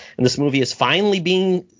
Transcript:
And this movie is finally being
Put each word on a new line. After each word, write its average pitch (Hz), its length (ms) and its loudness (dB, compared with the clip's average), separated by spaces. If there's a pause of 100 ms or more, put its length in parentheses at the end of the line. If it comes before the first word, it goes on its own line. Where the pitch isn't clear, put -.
(160)
And 123 80 -2
this 123 140 0
movie 139 220 0
is 123 120 -2
finally 185 480 0
being 185 460 0 (140)